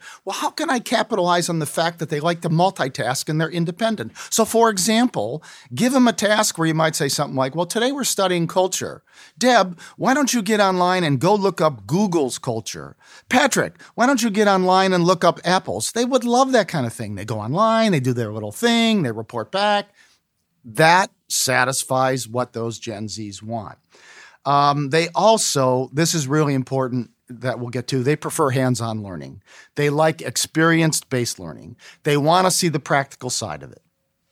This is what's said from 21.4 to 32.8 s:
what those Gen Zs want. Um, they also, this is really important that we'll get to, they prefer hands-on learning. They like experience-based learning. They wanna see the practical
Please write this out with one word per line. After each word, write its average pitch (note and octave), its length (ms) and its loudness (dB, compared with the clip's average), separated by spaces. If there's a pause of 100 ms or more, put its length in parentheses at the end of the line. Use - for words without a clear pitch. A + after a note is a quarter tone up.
what A#2 280 -6
those A2+ 260 -8
Gen A2 280 -10
Zs G2+ 360 -12
want. G#2+ 360 -10 (680)
Um, C#3+ 460 2
they E3+ 240 2
also, C#3+ 760 2
this E3 220 0
is D3 140 -2
really D3 260 2
important B2+ 580 -2 (160)
that A#2+ 320 -6
we'll A#2+ 100 -8
get A#2+ 180 -6
to, C3 160 -2
they D3 120 2
prefer D3+ 360 -2
hands-on A#2 500 0
learning. E2+ 400 -12 (340)
They D3 140 0
like D#3 320 0
experience-based D#3 1160 0
learning. E2+ 360 -14 (280)
They D3 140 2
wanna F3 340 4
see F3 160 0
the D3+ 120 -2
practical C#3 520 -4